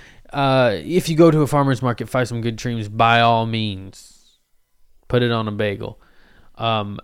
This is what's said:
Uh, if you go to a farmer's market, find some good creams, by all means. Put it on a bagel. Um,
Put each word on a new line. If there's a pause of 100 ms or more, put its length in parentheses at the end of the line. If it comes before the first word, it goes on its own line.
(320)
Uh,
if
you
go
to
a
farmer's
market,
find
some
good
creams,
by
all
means. (680)
Put
it
on
a
bagel. (560)
Um,